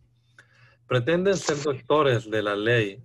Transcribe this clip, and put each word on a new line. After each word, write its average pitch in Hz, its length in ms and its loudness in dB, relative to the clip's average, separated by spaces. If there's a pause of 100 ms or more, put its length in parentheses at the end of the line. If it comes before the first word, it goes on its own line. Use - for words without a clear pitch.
(880)
Pretenden 170 480 2
ser 151 260 -4
doctores 135 720 0
de 107 100 0
la 104 140 -2
ley, 107 500 0